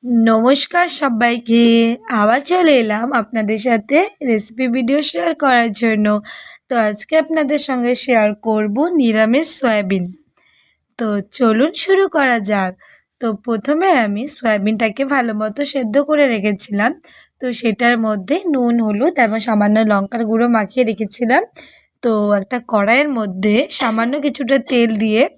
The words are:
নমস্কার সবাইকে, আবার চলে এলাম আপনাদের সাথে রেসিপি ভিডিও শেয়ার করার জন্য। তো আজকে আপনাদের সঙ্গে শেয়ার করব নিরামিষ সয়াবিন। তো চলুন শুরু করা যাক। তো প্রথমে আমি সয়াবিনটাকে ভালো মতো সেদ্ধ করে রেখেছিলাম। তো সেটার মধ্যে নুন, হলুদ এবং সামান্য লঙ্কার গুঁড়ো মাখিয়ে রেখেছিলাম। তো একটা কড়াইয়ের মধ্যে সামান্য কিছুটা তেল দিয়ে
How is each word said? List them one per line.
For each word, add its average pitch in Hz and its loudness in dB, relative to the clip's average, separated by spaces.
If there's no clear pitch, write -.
নমস্কার 240 2
সবাইকে, 233 2
আবার 220 2
চলে 339 2
এলাম 220 -2
আপনাদের 220 -2
সাথে 233 0
রেসিপি 226 -2
ভিডিও 254 0
শেয়ার 339 -4
করার 240 2
জন্য। 214 0
তো - -8
আজকে 214 -4
আপনাদের 311 0
সঙ্গে 247 -2
শেয়ার 226 2
করব 214 0
নিরামিষ 233 2
সয়াবিন। 202 -2
তো 226 -4
চলুন 240 2
শুরু 381 2
করা 262 2
যাক। 196 -2
তো 240 -4
প্রথমে 277 -2
আমি 202 -4
সয়াবিনটাকে 220 -2
ভালো 262 -2
মতো 214 -6
সেদ্ধ 240 -4
করে 294 2
রেখেছিলাম। 208 -2
তো - -10
সেটার 240 0
মধ্যে 214 -2
নুন, 240 0
হলুদ 220 0
এবং 220 2
সামান্য 214 2
লঙ্কার 202 -2
গুঁড়ো 226 0
মাখিয়ে 226 0
রেখেছিলাম। 226 -2
তো 233 0
একটা 202 -2
কড়াইয়ের 233 2
মধ্যে 208 -2
সামান্য 233 -2
কিছুটা 269 -2
তেল 233 2
দিয়ে 220 2